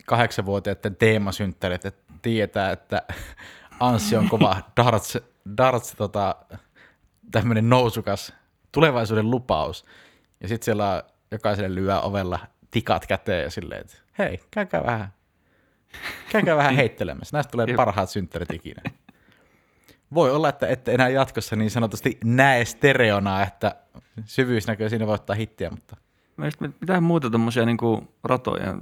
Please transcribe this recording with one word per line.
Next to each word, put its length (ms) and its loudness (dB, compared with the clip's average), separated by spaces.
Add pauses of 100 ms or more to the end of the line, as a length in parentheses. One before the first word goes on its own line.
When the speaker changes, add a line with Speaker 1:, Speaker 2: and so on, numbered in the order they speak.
Speaker 1:
kahdeksanvuotiaiden 880 0
teemasynttärit, 880 0
että 280 -12 (100)
tietää, 500 0
että 300 -6 (800)
Anssi 360 2
on 120 2
kova 280 2 (100)
Speaker 2:
<laughs> 100 -8
Speaker 1:
darts, 420 2 (380)
darts, 380 2
tota, 420 -2 (960)
tämmönen 400 2
nousukas 600 2 (400)
tulevaisuuden 580 4
lupaus. 540 -2 (560)
Ja 80 -8
sit 140 -4
siellä 400 0 (280)
jokaiselle 440 -2
lyö 260 0
ovella 380 -2 (320)
tikat 360 -2
käteen 360 -2
ja 80 -6
silleen, 300 -10
että 160 -20 (220)
hei, 220 -4 (100)
käykää 360 -4
vähän, 260 -4 (1200)
käykää 240 2
vähän 220 4
Speaker 2:
<laughs> 40 4
Speaker 1:
heittelemässä. 540 -4
Näistä 140 -2
tulee 180 0
Speaker 2:
Jep. 80 -2
Speaker 1:
parhaat 340 0
synttärit 420 -6
ikinä. 300 -14 (1300)
Voi 160 4
olla, 180 2
että 180 -2
ette 280 -2
enää 140 4
jatkossa 480 -2
niin 140 0
sanotusti 540 -2
näe 400 4
stereona, 760 2
että 320 -2 (500)
syvyys 420 0
näkyy 220 -2
siinä 180 -2
voi 80 0
ottaa 220 -4
hittiä, 340 -6
mutta 260 -16 (400)
Speaker 2:
Mä 100 -6
just 140 -8
mietin, 200 -8
mitään 220 0
muuta 280 2
tommosia 360 2
niinku 480 0 (100)
ratoja. 400 -2 (180)